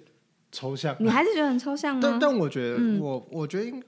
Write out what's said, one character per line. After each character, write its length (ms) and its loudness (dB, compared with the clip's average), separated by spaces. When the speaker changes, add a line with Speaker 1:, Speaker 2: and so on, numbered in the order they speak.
Speaker 1:
抽 240 -6
象。 240 -4
Speaker 2:
你 80 4
还 160 4
是 120 2
觉 60 2
得 60 4
很 120 2
抽 180 -4
象 180 -2
吗？ 60 0
Speaker 1:
但， 180 2
但 160 4
我 140 2
觉 180 -2
得 100 -2
我， 200 -2
Speaker 2:
嗯。 100 -12
Speaker 1:
我 160 -4
觉 140 -4
得 60 -2
应， 220 -10